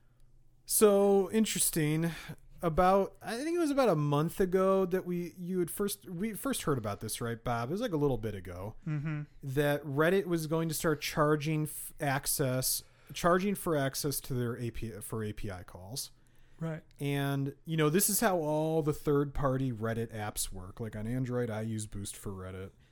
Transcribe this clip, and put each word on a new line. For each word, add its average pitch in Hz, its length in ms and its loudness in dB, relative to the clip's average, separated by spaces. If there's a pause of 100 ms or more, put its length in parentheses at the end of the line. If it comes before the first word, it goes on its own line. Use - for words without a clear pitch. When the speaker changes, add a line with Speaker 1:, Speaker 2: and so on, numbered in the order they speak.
(680)
Speaker 1:
So 202 680 6
interesting. 165 800 2 (500)
About, 185 600 4
I 214 160 -6
think 330 180 -2
it - 20 2
was 320 140 2
about 262 160 4
a 170 80 4
month 147 420 0
ago 190 480 4
that 180 200 -2
we, 175 320 -4
you 180 220 -4
had 170 100 0
first, - 380 -6
we 190 260 -4
first - 280 -4
heard 143 160 4
about 104 220 -4
this, - 200 -6
right, 117 220 -4
Bob? 120 280 -2
It - 20 -2
was, 202 80 -4
like, 240 140 -2
a - 20 0
little 143 220 2
bit 107 160 -4
ago 92 400 -8 (120)
Speaker 2:
Mm-hmm. 151 360 -4 (200)
Speaker 1:
that 147 420 0
Reddit 160 420 2
was 165 200 -2
going 160 220 0
to 156 60 -4
start 156 260 0
charging 151 640 2
f-, - 360 -8
access, 135 840 0 (320)
charging 185 400 4
for 165 220 0
access 135 440 0
to - 140 -6
their 120 240 0
A 120 120 -4
P 110 260 -6
I, 107 40 -12
for 110 240 -6
A 107 80 -4
P 104 180 -6
I 90 140 -10
calls. 95 460 -12 (500)
Speaker 2:
Right. 165 220 -6 (180)
Speaker 1:
And, 139 540 0 (100)
you 160 140 -2
know, 151 100 6
this 185 220 4
is 196 100 0
how 196 160 4
all 156 460 2
the 147 100 2
third-party 139 800 2
Reddit 113 420 -4
apps 107 380 -6
work. 92 260 -12
Like, 107 160 -8
on 107 140 -6
Android, 123 420 -2
I 110 120 -4
use 110 240 -4
Boost 101 280 -8
for - 160 -10
Reddit. 95 400 -10 (220)